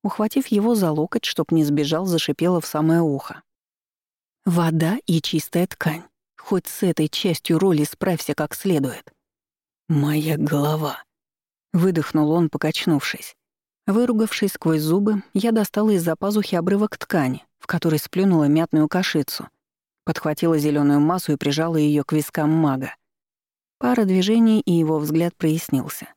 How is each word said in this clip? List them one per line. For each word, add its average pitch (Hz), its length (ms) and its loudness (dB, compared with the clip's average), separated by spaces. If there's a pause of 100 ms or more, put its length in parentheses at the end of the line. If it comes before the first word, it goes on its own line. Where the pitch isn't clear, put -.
Ухватив 220 420 -2
его 220 300 2
за 175 160 2
локоть, 156 320 -2
чтоб - 260 -4
не 160 140 4
сбежал, 151 420 0
зашипела 170 540 0
в - 60 -12
самое 160 340 2
ухо. 143 420 -2 (1000)
«Вода 170 640 0
и 165 140 0
чистая - 460 -2
ткань. 165 380 -6 (340)
Хоть - 300 -4
с - 160 -6
этой 160 240 0
частью 165 500 -2
роли 165 240 2
справься 165 520 -4
как 151 200 -6
следует». 151 580 -4 (760)
«Моя 151 480 0
голова», 147 680 -2 (760)
выдохнул 160 560 2
он, 170 160 2
покачнувшись. - 880 -2 (500)
Выругавшись 220 680 0
сквозь 160 280 0
зубы, 196 420 0 (100)
я 226 200 0
достала 214 380 0
из-за 170 260 2
пазухи 202 400 -2
обрывок 202 420 0
ткани, 139 480 -4 (120)
в - 80 -18
которой 160 320 0
сплюнула 185 460 2
мятную 156 440 2
кашицу, - 600 -4 (560)
подхватила 160 540 0
зелёную 147 420 2
массу 160 320 0
и 139 40 0
прижала 160 400 -2
её 147 280 2
к - 80 -6
вискам 151 380 -2
мага. 143 460 0 (840)
Пара 247 260 2
движений, 214 560 4
и 180 120 0
его 160 260 2
взгляд 160 380 -2
прояснился. 156 800 -2